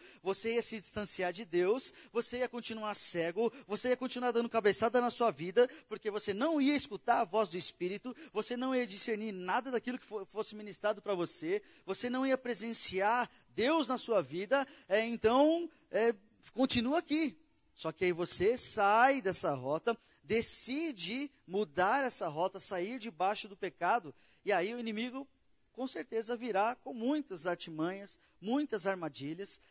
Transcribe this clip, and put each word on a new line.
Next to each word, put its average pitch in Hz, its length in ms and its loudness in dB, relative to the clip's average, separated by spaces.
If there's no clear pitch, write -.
você 214 360 -2
ia 233 60 2
se 226 180 -6
distanciar 180 520 -4
de 202 120 -8
Deus, 180 480 2
você 240 260 -4
ia 247 100 0
continuar 220 460 -6
cego, 175 580 0
você 214 220 -2
ia 247 60 4
continuar 247 360 -2
dando 233 160 0
cabeçada 220 520 4
na 240 100 2
sua 233 200 2
vida, 180 380 4
porque 214 220 -6
você 202 240 -2
não 294 260 2
ia 277 140 4
escutar 233 460 2
a 233 40 2
voz 196 240 2
do 165 80 -8
Espírito, 190 600 -4
você 214 240 -2
não 262 180 -2
ia 247 120 2
discernir 208 440 -4
nada 196 400 -2
daquilo 247 280 -2
que - 60 -16
fo-, 202 220 -8
fosse 214 300 -6
ministrado 208 440 -4
pra 202 140 -2
você, 175 480 -2
você 196 260 -2
não 262 160 0
ia 262 100 4
presenciar 226 920 0
Deus 277 360 2
na 254 100 -2
sua 220 240 2
vida, 190 460 0
é, 214 160 4
então, 277 640 4
é, 226 240 4
continua 247 460 2
aqui." 311 400 -2
Só 160 180 -6
que 190 140 0
aí 180 60 4
você 175 440 0
sai 226 640 4
dessa 185 320 0
rota, 143 420 -2
decide 233 1080 -2
mudar 196 580 0
essa 214 220 -4
rota, 170 320 -2
sair 196 400 -4
debaixo 202 500 -2
do 190 80 -16
pecado, 180 580 -2
e 190 40 0
aí 196 240 2
o 247 60 -6
inimigo 233 480 -6
com 254 100 -4
certeza 233 480 -4
virá 220 400 0
com 269 200 -12
muitas 233 520 -2
artimanhas, 175 720 -4
muitas 220 460 -2
armadilhas. 165 720 -6